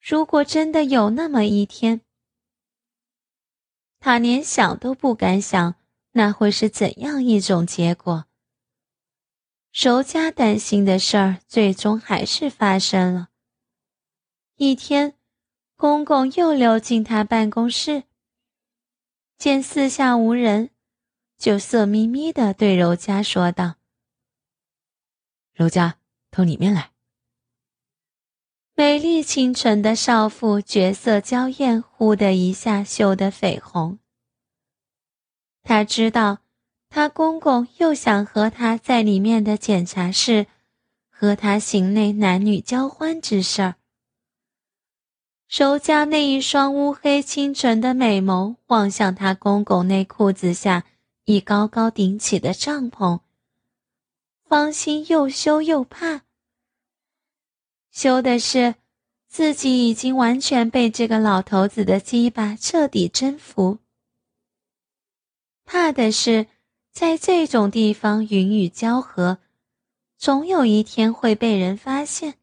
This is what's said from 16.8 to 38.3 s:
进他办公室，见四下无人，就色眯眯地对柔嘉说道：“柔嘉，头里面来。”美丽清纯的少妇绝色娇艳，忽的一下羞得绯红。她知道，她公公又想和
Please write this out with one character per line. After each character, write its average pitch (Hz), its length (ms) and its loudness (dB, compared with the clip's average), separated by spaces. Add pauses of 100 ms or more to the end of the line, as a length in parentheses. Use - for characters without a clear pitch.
进 226 240 -2
他 214 180 -2
办 220 280 0
公 233 180 -2
室， 285 360 -6 (1300)
见 269 260 0
四 277 260 -2
下 254 280 0
无 226 160 2
人， 226 380 0 (680)
就 208 220 0
色 220 260 0
眯 214 220 0
眯 285 260 -4
地 214 220 0
对 202 200 2
柔 175 220 2
嘉 196 260 -4
说 180 300 -2
道 175 220 -6 (1800)
：“柔 165 160 0
嘉， 170 300 0 (320)
头 185 120 0
里 170 140 2
面 196 160 0
来。” 165 200 -4 (1800)
美 294 260 4
丽 320 240 0
清 254 300 0
纯 208 300 0
的 220 120 2
少 220 320 2
妇 214 320 -2
绝 196 340 0
色 208 280 0
娇 254 300 -2
艳， 247 320 0
忽 214 340 2
的 202 160 2
一 185 180 2
下 202 320 -2
羞 202 320 0
得 196 160 -2
绯 - 300 -4
红。 175 380 -6 (1600)
她 214 200 2
知 226 280 0
道， 208 280 0 (520)
她 302 180 0
公 320 320 -2
公 247 260 2 (120)
又 320 160 2
想 208 320 0
和 214 240 0